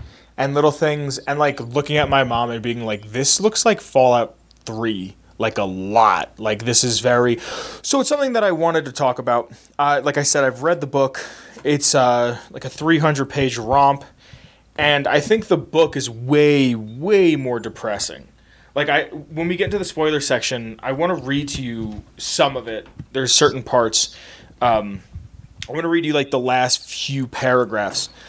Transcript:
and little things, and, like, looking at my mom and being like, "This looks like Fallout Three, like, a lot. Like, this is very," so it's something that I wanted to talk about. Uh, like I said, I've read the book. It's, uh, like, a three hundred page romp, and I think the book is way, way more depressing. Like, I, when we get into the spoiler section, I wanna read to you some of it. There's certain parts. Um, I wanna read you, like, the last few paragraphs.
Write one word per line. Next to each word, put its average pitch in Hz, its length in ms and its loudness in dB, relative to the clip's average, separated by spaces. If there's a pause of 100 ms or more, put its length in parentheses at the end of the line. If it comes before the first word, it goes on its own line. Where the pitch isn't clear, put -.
(360)
and 139 180 -2
little 147 180 6
things, 147 460 -2
and, 143 200 -4
like, 143 220 0
looking 143 360 -2
at 143 120 2
my 135 160 4
mom 120 260 -2
and 113 120 -6
being 117 220 -4
like, 107 280 -6
"This 135 280 0
looks 214 240 0
like 214 160 2
Fallout 123 540 2 (300)
Three, 110 500 -6 (240)
like, 110 200 -2
a 104 60 0
lot. 95 720 0
Like, 107 260 -4
this 117 200 2
is 113 160 -2
very," 123 380 2 (440)
so 277 180 0
it's 254 80 -2
something 277 240 0
that 220 120 2
I 190 80 2
wanted 165 340 0
to 123 60 -10
talk 127 260 0
about. 120 340 -2 (260)
Uh, 143 240 2
like 143 160 -2
I 143 40 0
said, 139 220 2
I've 123 180 -2
read 165 180 2
the 143 60 -4
book. 135 380 -2 (400)
It's, 147 300 2
uh, 120 440 2 (120)
like, - 140 -14
a 131 60 -10
three 156 280 2
hundred 147 280 0
page 131 320 -2
romp, 139 460 2 (720)
and 147 300 2
I 147 140 4
think 214 260 0
the 180 120 4
book 156 380 0
is 127 140 -4
way, 135 640 4
way 151 640 2
more 123 240 -4
depressing. 104 680 -8 (460)
Like, 147 140 -2
I, 151 200 2
when 160 400 -8
we 180 80 -2
get 185 100 0
into 208 120 -2
the 185 60 -4
spoiler 156 360 -2
section, 117 640 -4
I 135 100 -4
wanna 170 240 -2
read 139 340 -4
to 139 120 -8
you 110 400 -8 (140)
some 139 400 -2
of 113 120 -8
it. 110 180 -8 (260)
There's 131 180 -2
certain 131 320 4
parts. - 540 0 (460)
Um, 104 400 0 (640)
I 123 40 -12
wanna 165 160 -4
read 165 180 0
you, 151 80 0
like, 139 160 0
the 135 80 0
last 127 500 0
few 139 380 -6
paragraphs. 110 840 0 (200)